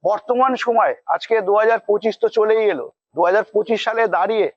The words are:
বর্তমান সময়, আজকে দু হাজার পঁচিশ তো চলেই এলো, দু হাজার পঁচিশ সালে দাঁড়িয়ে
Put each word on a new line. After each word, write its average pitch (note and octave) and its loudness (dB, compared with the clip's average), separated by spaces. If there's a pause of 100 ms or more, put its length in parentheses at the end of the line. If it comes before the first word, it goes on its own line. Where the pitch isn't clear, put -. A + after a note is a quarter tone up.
বর্তমান B3 0
সময়, G#3+ 0 (120)
আজকে A3 -2
দু G3 0
হাজার A3 2
পঁচিশ G#3 -2
তো A3 0
চলেই A3 2
এলো, D#3+ -2 (220)
দু D#3+ 0
হাজার F#3 2
পঁচিশ G#3 -2
সালে A3+ 0
দাঁড়িয়ে F#3+ 0